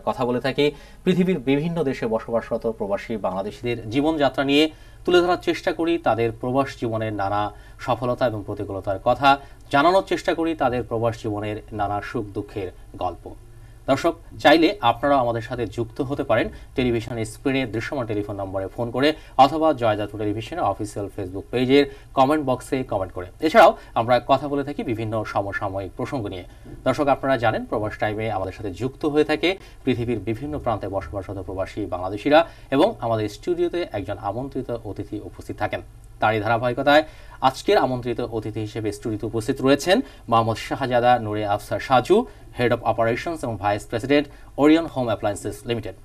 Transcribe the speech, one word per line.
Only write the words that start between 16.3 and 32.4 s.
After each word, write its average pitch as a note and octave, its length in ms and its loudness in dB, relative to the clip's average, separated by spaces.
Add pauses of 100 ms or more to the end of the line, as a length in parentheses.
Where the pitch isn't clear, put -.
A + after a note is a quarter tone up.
টেলিভিশন A#2 480 0
স্ক্রিনে C3 420 -2
দৃশ্যমান A2+ 420 -4
টেলিফোন G#2 280 -4
নম্বরে F#2+ 320 -4
ফোন A#2+ 240 -6
করে C3+ 220 2 (240)
অথবা D3+ 360 6
জয়দাতা G#2+ 440 0
টেলিভিশনের A2 460 -4
অফিসিয়াল G2+ 540 -4
Facebook F#2+ 240 -8 (100)
পেজের C3 340 4 (280)
কমেন্ট C#3+ 320 4
বক্সে C3 380 -2
কমেন্ট F#2+ 300 -4
করে। F2+ 120 -8 (140)
এছাড়াও E3+ 380 8 (180)
আমরা A#2+ 320 4
কথা C#3 200 2
বলে C#3+ 160 -2
থাকি C#3+ 200 -8
বিভিন্ন A2 400 -2
সমসাময়িক G2 720 -4
প্রসঙ্গ B2 300 -6
নিয়ে। F#2 160 -10 (400)
দর্শক, C3+ 240 0
আপনারা C3+ 300 2
জানেন, A#2+ 280 0
প্রবাস G#2+ 320 -4
টাইমে A2 340 -2
আমাদের F#2+ 220 -4
সাথে G#2 180 -8
যুক্ত A#2+ 340 -6
হয়ে D3+ 180 4
থাকে D#3 340 0 (260)
পৃথিবীর A#2+ 360 -2
বিভিন্ন A#2 400 -6
প্রান্তে G#2+ 280 -2
বসবাসরত F#2+ 500 -6
প্রবাসী F#2+ 480 -6
বাংলাদেশিরা G#2 600 2 (240)